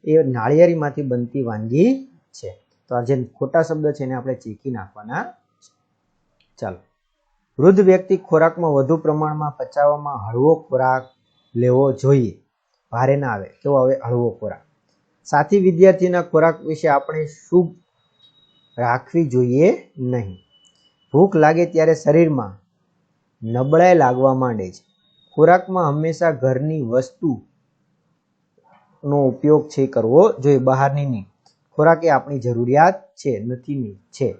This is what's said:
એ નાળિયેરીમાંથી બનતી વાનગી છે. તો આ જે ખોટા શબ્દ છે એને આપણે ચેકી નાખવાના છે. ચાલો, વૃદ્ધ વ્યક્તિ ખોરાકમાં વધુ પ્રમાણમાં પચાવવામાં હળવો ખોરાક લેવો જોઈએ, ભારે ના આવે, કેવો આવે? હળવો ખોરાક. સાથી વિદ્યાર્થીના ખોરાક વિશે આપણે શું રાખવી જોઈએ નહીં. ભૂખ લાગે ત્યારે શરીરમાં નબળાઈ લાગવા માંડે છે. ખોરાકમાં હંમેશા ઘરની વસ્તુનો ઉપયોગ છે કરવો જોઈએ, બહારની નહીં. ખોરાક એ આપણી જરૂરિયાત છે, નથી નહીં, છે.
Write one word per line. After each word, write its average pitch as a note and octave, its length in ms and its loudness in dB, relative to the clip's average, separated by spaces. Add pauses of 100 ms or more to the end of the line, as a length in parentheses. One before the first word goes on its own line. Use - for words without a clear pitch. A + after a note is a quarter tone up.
એ D#3 180 2
નાળિયેરીમાંથી D3 800 0
બનતી B2 400 -6
વાનગી B2+ 640 -2 (240)
છે. - 320 -18 (240)
તો B2 60 -8
આ B2 80 -2
જે B2+ 220 -2
ખોટા C3+ 380 -4
શબ્દ D#3 300 -4
છે C#3+ 120 -8
એને C3 100 -6
આપણે C3 200 -8
ચેકી A2 360 -14
નાખવાના A2 520 -12
છે. - 500 -20 (880)
ચાલો, F#2+ 180 -10 (840)
વૃદ્ધ F#3 220 4
વ્યક્તિ F#3 360 2
ખોરાકમાં E3 560 0
વધુ C#3 240 0
પ્રમાણમાં D3+ 600 -4
પચાવવામાં C#3+ 720 -4
હળવો C3 260 2
ખોરાક C3 560 -2 (460)
લેવો B2+ 360 2
જોઈએ, C3 500 0 (500)
ભારે C3 240 0
ના C#3 120 -6
આવે, G2+ 220 -8 (120)
કેવો C#3+ 140 0
આવે? C3 280 2
હળવો A#2+ 260 -2
ખોરાક. - 320 -14 (640)
સાથી D3 340 0
વિદ્યાર્થીના F3+ 640 4
ખોરાક E3 380 0
વિશે D#3 280 -4
આપણે D3+ 380 -2
શું F3 500 -2 (1040)
રાખવી B2+ 500 -2
જોઈએ B2+ 680 0
નહીં. B2 380 -6 (760)
ભૂખ F3 240 2
લાગે D#3+ 300 4
ત્યારે E3 280 2
શરીરમાં D3+ 640 0 (840)
નબળાઈ C#3+ 520 4
લાગવા C3 400 2
માંડે A#2 360 -4
છે. - 140 -20 (500)
ખોરાકમાં F3+ 540 2
હંમેશા D#3 420 -2
ઘરની C3+ 520 -4
વસ્તુનો - 2500 -8
ઉપયોગ D3+ 420 2
છે C3+ 180 -2
કરવો C3+ 460 2
જોઈએ, C3+ 260 2
બહારની C3+ 480 0
નહીં. A2 220 -8 (460)
ખોરાક D#3+ 300 2
એ E3 40 2
આપણી C#3+ 300 -2
જરૂરિયાત B2 760 0
છે, B2 240 -6
નથી B2 360 -10
નહીં, G#2+ 260 -10 (100)
છે. A2 300 -6